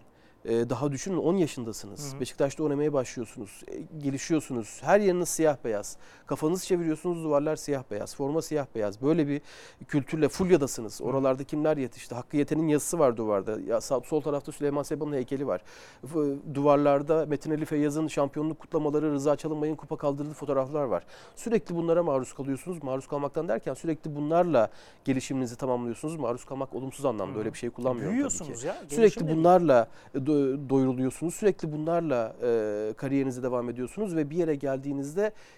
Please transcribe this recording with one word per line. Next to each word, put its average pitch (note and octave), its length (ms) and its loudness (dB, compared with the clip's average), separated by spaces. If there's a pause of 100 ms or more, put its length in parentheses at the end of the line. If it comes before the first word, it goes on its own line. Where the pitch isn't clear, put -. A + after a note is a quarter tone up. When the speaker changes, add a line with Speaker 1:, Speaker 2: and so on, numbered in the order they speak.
(460)
Speaker 1:
e, A#2 240 2
daha C3 220 -2
düşünün, E3 260 -4
on D#3 180 2
yaşındasınız. B2+ 760 -4
Speaker 2:
Hı C3+ 40 -12
hı. C3+ 40 -8
Speaker 1:
Beşiktaş'ta C#3 440 -2
oynamaya D3 300 0
başlıyorsunuz. B2 760 -6
E, - 140 -10 (160)
gelişiyorsunuz. C#3 840 -2
Her F3 180 6
yeriniz F3+ 300 2
siyah D3+ 340 2
beyaz. G#2+ 340 -4 (300)
Kafanızı D#3 380 0
çeviriyorsunuz, E3 580 0
duvarlar D3+ 320 2
siyah C#3 360 -4
beyaz. G#2 240 -6
Forma D3 260 -2
siyah D3 240 -2 (100)
beyaz. G#2 260 -2
Böyle D3+ 260 4
bir C#3+ 140 -2 (460)
kültürle D3+ 420 2
Fulya'dasınız. C#3 720 2
Speaker 2:
Hı. - 40 -10
Speaker 1:
Oralarda C3 400 0
kimler D#3 340 0
yetişti? B2 380 -8
Hakkı B2 220 -6
Yeten'in D#3 300 2
yazısı D3+ 320 2
var B2 180 4
duvarda. G#2+ 440 0
Ya, A2+ 200 0
sağ, B2+ 200 -2
sol D#3 200 -2
tarafta C#3+ 300 -4
Süleyman C#3+ 320 -2
Seba'nın D3 300 -4
heykeli C3+ 340 -4
var. F#2 140 -2 (520)
F-, D3 420 -2
duvarlarda C#3+ 720 4
Metin D3 260 -2
Ali D3+ 140 0
Feyyaz'ın D3 420 0
şampiyonluk D3+ 520 -2
kutlamaları, D3+ 520 0
Rıza C#3+ 240 2
Çalınbay'ın D3+ 400 -2
kupa D3 220 -8
kaldırdığı D3 360 -2
fotoğraflar C#3+ 500 -2
var. G2 220 0 (300)
Sürekli G#3+ 400 -2
bunlara E3+ 280 2
maruz C3+ 300 0
kalıyorsunuz. C#3+ 500 -6
Maruz C3+ 240 -4
kalmaktan D3 400 -4
derken G3+ 260 -2
sürekli D#3 420 -4
bunlarla D3 540 4 (360)
gelişiminizi C3 500 0
tamamlıyorsunuz. B2 600 -2
Maruz B2 300 -2
kalmak C3+ 300 -8
olumsuz C3+ 300 -6
anlamda, G#2 280 -2
Speaker 2:
Hı - 20 -6
hı. G#2+ 40 -4
Speaker 1:
öyle G#2+ 140 -2
bir - 40 -14
şey A#2+ 120 -6
kullanmıyorum B2+ 460 -2
tabii C#4 140 0
ki. - 100 -4
Speaker 2:
Büyüyorsunuz C#3 240 -10
ya, F3 100 -4
Speaker 1:
Sürekli G#3+ 220 -10
Speaker 2:
gelişim A3 280 6
dedim. D#3+ 140 0
Speaker 1:
bunlarla, D#3+ 500 8 (280)
e, - 20 -2
do-, C#3 520 2
doyuruluyorsunuz. C3 640 2
Sürekli F#3 360 0
bunlarla, D3+ 720 0
e, G#2+ 540 0
kariyerinize C3+ 460 -2
devam B2 260 -2
ediyorsunuz B2+ 460 -6
ve D3+ 140 0
bir D#3 80 -8
yere D#3+ 180 2
geldiğinizde C#3 760 -2 (260)